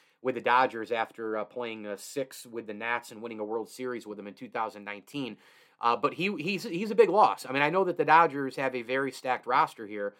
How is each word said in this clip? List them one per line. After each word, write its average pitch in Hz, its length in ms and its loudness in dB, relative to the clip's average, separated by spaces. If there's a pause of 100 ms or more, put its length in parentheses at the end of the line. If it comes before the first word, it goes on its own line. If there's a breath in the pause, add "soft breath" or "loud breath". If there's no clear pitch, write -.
(200 soft breath)
with 127 140 -2
the 120 60 -6
Dodgers 117 500 2
after, 110 480 -4
uh, 104 60 -4
playing, 110 420 -10
uh, 101 100 -8
six - 480 -10
with 117 220 -12
the 107 80 -10
Nats 117 380 -4
and 110 100 -14
winning 113 160 -10
a 107 60 -4
World 110 260 -6
Series 123 340 -8
with 104 120 -12
them 101 100 -12
in 98 80 -12
two 123 140 -16
thousand 107 360 -6
nineteen. 104 520 -10 (440 soft breath)
Uh, 117 160 4
but 131 180 -2
he, 185 280 -2
he's, 190 220 -4
he's 208 260 -4
a 220 60 0
big 226 120 8
loss. 170 400 4
I 127 40 -8
mean, 139 100 2
I 151 80 4
know 185 140 2
that 170 120 -2
the 156 80 2
Dodgers 143 520 6
have 135 180 -2
a 123 80 -4
very 131 300 -2
stacked 127 340 -4
roster 123 400 2
here, 101 340 -4